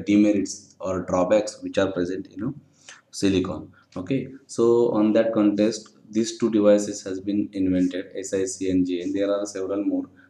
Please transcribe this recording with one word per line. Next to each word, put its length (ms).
demerits 720
or 220
drawbacks 600
which 160
are 140
present 380
in, 160
uh, 80
silicon. 580
Okay, 320
so 460
on 220
that 180
context, 560
these 280
two 120
devices 520
has 160
been 340
invented, 600
S 200
I 100
C 260
and 160
G 160
N. 100
There 220
are 120
several 360
more, 220